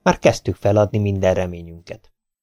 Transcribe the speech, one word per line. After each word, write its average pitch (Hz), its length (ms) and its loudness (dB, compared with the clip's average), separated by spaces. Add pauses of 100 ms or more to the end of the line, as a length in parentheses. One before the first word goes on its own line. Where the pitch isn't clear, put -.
már 180 160 0
kezdtük - 360 0
feladni 104 420 2
minden 98 360 0
reményünket. 87 800 -10 (320)